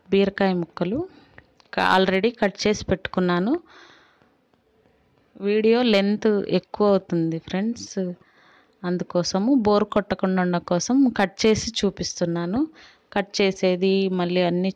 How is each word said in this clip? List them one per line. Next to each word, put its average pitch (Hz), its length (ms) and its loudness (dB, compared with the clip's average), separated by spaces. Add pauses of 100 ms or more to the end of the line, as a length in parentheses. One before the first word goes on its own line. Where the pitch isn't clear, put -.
బీరకాయ 196 440 2 (100)
ముక్కలు 180 360 -4 (760)
క-, 185 220 0
already 190 340 2 (100)
కట్ 196 220 0
చేసి 208 280 -2
పెట్టుకున్నాను. 180 600 -2 (2000)
వీడియో 220 300 4 (140)
లెంత్ 202 380 2 (280)
ఎక్కువ - 340 -2
అవుతుంది 165 460 0 (100)
ఫ్రెండ్స్, 202 520 -6 (880)
అందుకోసము 180 600 -2 (160)
బోర్ 208 280 4
కొట్టకుండా 190 500 0
ఉండడం 175 280 -2
కోసం 208 240 0 (220)
కట్ 196 260 0
చేసి 220 240 2 (120)
చూపిస్తున్నాను. 175 800 -4 (540)
కట్ 202 240 -2
చేసేది 190 540 0 (280)
మళ్ళీ 180 300 0
అన్నీ 180 260 0